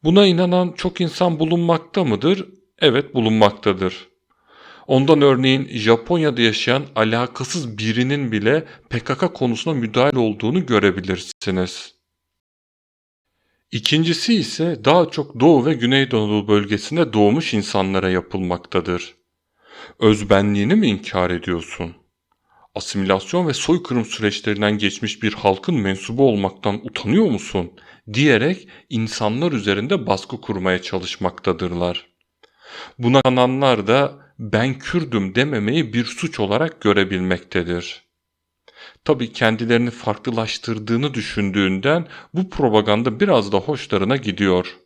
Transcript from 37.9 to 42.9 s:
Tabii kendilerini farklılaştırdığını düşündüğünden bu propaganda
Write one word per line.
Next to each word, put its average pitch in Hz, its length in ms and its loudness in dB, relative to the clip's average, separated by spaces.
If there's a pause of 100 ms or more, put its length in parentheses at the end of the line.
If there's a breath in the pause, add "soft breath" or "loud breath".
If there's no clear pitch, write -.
Tabii 127 280 -2
kendilerini 117 580 0
farklılaştırdığını 113 1200 -4
düşündüğünden 101 920 0 (260 loud breath)
bu 185 160 -2
propaganda 110 680 0